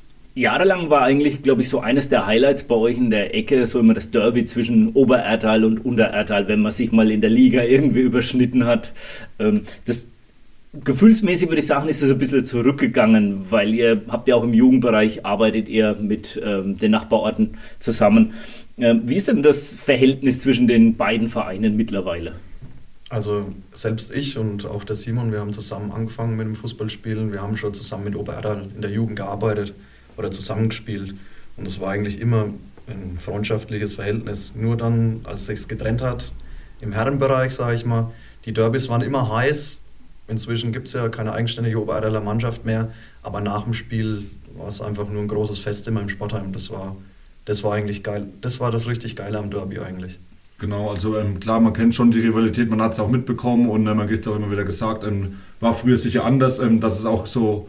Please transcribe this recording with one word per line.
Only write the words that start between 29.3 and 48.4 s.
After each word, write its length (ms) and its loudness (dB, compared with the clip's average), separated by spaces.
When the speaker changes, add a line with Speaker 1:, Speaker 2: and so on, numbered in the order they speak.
Speaker 2:
oder 160 -6
zusammengespielt. 840 -4
Und 100 -10
es 140 -10
war 80 -4
eigentlich 320 -4
immer 240 2
ein 320 -10
freundschaftliches 760 -4
Verhältnis. 600 -6
Nur 220 -2
dann, 480 0
als 220 -8
sich's 200 -6
getrennt 340 -4
hat, 300 -4
im 140 -8
Herrenbereich, 580 0
sag 240 -2
ich 100 -4
mal, 240 0
die 80 -6
Derbys 340 0
waren 140 0
immer 340 -2
heiß. 460 -2
Inzwischen 420 -4
gibt's 220 -8
ja 160 -2
keine 240 -6
eigenständige 480 -2
Obererdaler 400 -2
Mannschaft 420 -4
mehr. 280 -2
Aber 180 -8
nach 240 -4
dem 80 -4
Spiel 500 -4
war's 220 -8
einfach 300 -6
nur 120 -6
ein 60 -4
großes 320 -4
Fest 300 -6
immer 100 -2
im 80 -6
Sportheim. 460 -6
Das 180 -8
war, 240 -10
das 220 -4
war 80 -2
eigentlich 300 -4
geil. 240 -6
Das 220 -6